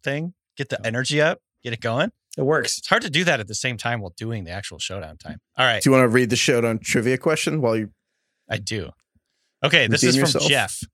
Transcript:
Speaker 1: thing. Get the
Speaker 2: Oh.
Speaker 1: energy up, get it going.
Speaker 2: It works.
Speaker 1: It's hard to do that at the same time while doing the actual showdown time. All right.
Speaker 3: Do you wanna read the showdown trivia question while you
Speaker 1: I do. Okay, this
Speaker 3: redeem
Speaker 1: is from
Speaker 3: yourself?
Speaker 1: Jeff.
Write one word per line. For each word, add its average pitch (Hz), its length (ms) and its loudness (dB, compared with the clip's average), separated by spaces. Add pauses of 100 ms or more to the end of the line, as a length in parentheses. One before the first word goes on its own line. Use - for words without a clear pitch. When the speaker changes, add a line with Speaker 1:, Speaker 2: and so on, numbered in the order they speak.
Speaker 1:
thing. 156 300 -6 (240)
Get 139 100 -6
the - 120 -6
Speaker 2:
Oh. - 40 -14
Speaker 1:
energy 127 380 0
up, 160 180 2 (240)
get 120 80 -6
it 113 80 -8
going. 127 320 0 (260)
Speaker 2:
It 156 40 -2
works. 135 360 0
Speaker 1:
It's - 120 -12
hard 226 140 4
to 190 60 -6
do 156 140 0
that 156 160 2
at 101 80 -8
the 107 80 -10
same 123 220 -4
time 120 240 -4
while 90 160 -12
doing 110 260 -6
the 82 80 -12
actual 90 260 -12
showdown 82 380 -10
time. 76 240 -16 (180)
All 131 80 2
right. 113 160 2
Speaker 3:
Do 131 80 4
you 131 60 8
wanna 127 140 6
read 120 200 4
the 123 60 0
showdown 117 440 2
trivia 127 380 0
question 156 440 -2
while 113 160 0
you 104 140 -6 (580)
Speaker 1:
I 110 80 -4
do. 104 320 -8 (760)
Okay, 151 240 4
this 127 160 2
Speaker 3:
redeem 127 180 4
Speaker 1:
is 151 120 2
from 151 80 0
Speaker 3:
yourself? 147 80 0
Speaker 1:
Jeff. 127 340 0 (100)